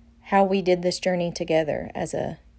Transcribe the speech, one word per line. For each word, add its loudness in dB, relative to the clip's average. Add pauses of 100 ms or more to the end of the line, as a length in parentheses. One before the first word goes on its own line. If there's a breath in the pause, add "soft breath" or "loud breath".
(220 soft breath)
how 4
we 2
did 2
this -2
journey -2
together -2
as -6
a -4 (200)